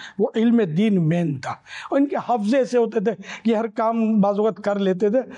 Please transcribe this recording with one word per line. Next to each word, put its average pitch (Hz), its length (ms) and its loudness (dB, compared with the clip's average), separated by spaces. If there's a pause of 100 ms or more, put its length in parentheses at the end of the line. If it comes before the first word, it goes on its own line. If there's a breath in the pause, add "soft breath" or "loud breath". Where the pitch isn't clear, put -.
(180 loud breath)
وہ 208 180 2
علم 233 240 4 (160)
دین 190 320 2
مین 165 320 0
تھا، - 100 -8
اور - 500 -6
ان 285 60 4
کے 277 100 -4 (120)
حفظے 233 300 0
ایسے 247 200 0
ہوتے 226 260 0
تھے 220 80 0 (320 loud breath)
کہ 226 120 2
ہر 220 100 -2 (100)
کام 220 440 2
بعض 202 180 2
اوقات 214 260 0
کر 202 140 0
لیتے 190 320 0
تھے۔ 254 100 2 (160 loud breath)